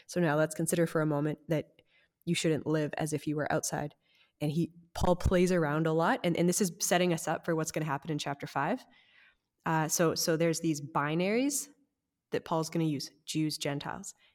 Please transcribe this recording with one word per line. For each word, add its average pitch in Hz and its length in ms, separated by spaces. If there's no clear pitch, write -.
So - 140
now 151 160
let's 156 180
consider 165 320
for 160 160
a 151 40
moment 151 320
that 156 180
you 170 100
shouldn't 160 320
live 151 320
as 156 140
if 151 140
you 147 100
were 151 160
outside." 147 420
And 151 100
he, 156 220
Paul 180 220
plays 180 360
around 160 340
a 160 60
lot. 175 320
And, 175 120
and 175 120
this 180 120
is 180 200
setting 180 320
us 160 160
up 165 160
for 170 100
what's 160 160
gonna 156 160
happen 147 240
in 147 80
chapter 147 280
five. 156 380
Uh, 160 200
so, 160 300
so 170 200
there's 165 240
these 156 200
binaries 180 880
that 143 120
Paul's 160 260
gonna 165 160
use: 147 260
Jews, 156 340
Gentiles, 147 560